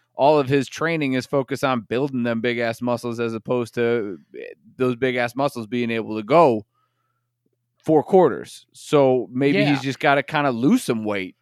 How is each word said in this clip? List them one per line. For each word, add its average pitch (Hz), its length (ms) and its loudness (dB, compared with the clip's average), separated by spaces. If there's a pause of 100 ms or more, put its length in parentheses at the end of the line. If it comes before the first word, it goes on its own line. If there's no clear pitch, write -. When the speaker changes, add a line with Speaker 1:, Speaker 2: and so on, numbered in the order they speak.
(140)
Speaker 1:
all 147 240 4
of 131 100 0
his 139 200 2
training 151 460 -2
is 123 120 -2
focused 139 380 -4
on 131 180 0
building 127 400 -4
them 117 180 -2
big-ass 117 400 -2
muscles 120 400 -4
as 117 140 -4
opposed 120 400 -4
to, 117 440 -2 (200)
eh, 58 60 -14 (320)
those 127 200 -2
big-ass 123 380 -2
muscles 127 320 -4
being 120 240 -4
able 110 260 -6
to 110 60 -6
go 123 420 4 (1120)
four 156 240 2
quarters. 135 720 2
So 127 600 2
maybe 139 260 0
Speaker 2:
Yeah. 147 120 2
Speaker 1:
he's 139 120 0
just 131 180 -6
gotta 143 220 2
kinda 143 280 -2
lose 139 320 2
some 110 220 -4
weight 98 380 -6